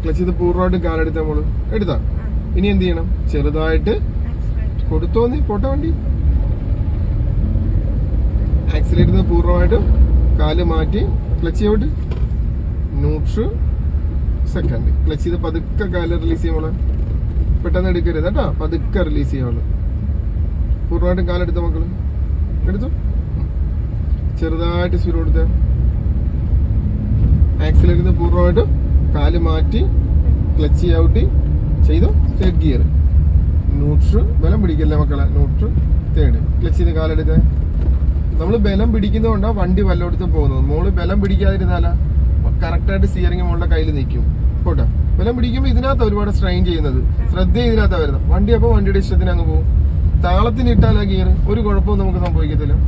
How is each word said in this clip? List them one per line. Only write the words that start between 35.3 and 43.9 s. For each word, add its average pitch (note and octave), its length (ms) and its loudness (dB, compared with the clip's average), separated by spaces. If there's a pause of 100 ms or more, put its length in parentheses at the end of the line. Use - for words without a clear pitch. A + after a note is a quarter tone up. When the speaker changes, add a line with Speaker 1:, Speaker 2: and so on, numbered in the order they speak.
Speaker 1:
തേർഡ്. - 460 2
ക്ലച്ച് D3+ 180 0
ചെയ്ത് E3 120 2
കാലെടുത്തേ. D#3+ 460 0 (1000)
നമ്മള് F#3 180 0
ബലം G#3 360 2
പിടിക്കുന്നതുകൊണ്ടാ G#3+ 560 0
വണ്ടി F#3+ 320 0
വല്ലയിടത്തും F3+ 520 0
പോകുന്നത്. - 260 0
മോള് C#3+ 300 0
ബലം F3+ 320 0
പിടിക്കാതിരുന്നാലാ F#3+ 720 2 (720)
കറക്റ്റായിട്ട് - 440 0
സ്റ്റിയറിംഗ് - 360 -2
മോളുടെ D#3+ 220 -2
കയ്യിൽ - 300 0